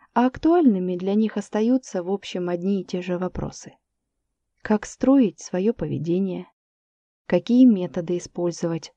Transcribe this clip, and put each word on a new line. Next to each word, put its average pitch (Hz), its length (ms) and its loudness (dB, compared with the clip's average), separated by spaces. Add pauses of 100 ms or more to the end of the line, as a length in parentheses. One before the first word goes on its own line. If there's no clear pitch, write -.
(140)
а 240 120 2
актуальными 254 720 2
для 185 180 -2
них 214 220 0
остаются, 214 680 -2
в 180 80 -6
общем, 185 360 -6
одни 180 340 -2
и - 20 -18
те 180 180 -8
же 180 160 -4
вопросы. - 540 -8 (920)
Как - 240 0
строить 254 540 2
свое 190 340 -2
поведение? 175 720 -4 (800)
Какие 233 380 4
методы 180 520 2
использовать, 170 800 -6